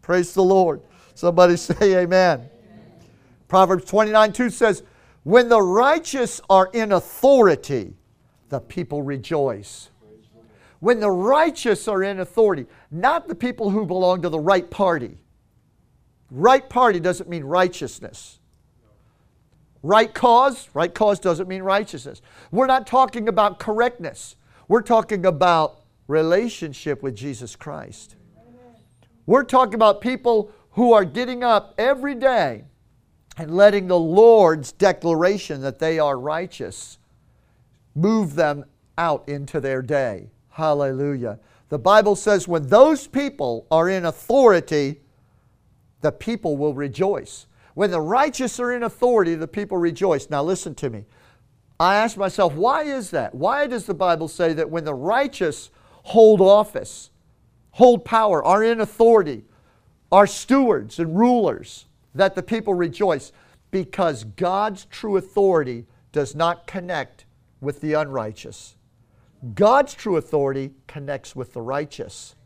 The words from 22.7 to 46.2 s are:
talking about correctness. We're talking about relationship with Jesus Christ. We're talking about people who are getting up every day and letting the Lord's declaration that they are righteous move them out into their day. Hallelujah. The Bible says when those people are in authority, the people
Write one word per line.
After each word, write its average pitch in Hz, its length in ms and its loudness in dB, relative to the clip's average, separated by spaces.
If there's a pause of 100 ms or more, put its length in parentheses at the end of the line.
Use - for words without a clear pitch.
talking 240 400 0
about 208 320 0
correctness. 220 760 -6 (320)
We're 220 160 2
talking 214 440 0
about 165 560 2 (260)
relationship 160 960 -2
with 131 100 -8
Jesus 120 400 -14
Christ. - 640 -18 (1080)
We're 254 180 2
talking 254 300 2
about 214 260 4
people 233 500 -2 (220)
who 240 200 2
are 208 120 6
getting 240 400 -6
up 226 340 0
every 262 380 -2
day 220 480 -2 (720)
and 160 180 -10
letting 202 320 4
the 180 120 2
Lord's 175 720 6
declaration 170 880 -2
that 135 180 -8
they 160 220 -2
are 143 180 -2
righteous 147 800 -10 (960)
move 185 400 0
them 147 300 -2 (340)
out 160 300 -4
into 143 320 -8
their 131 220 -4
day. 120 480 -6 (180)
Hallelujah. 139 880 -4 (300)
The 151 100 -8
Bible 202 380 4
says 196 320 -2
when 156 200 -4
those 269 380 4
people 147 640 -6
are 165 180 2
in 190 160 -2
authority, 160 960 2 (1000)
the 151 120 -2
people 175 460 -6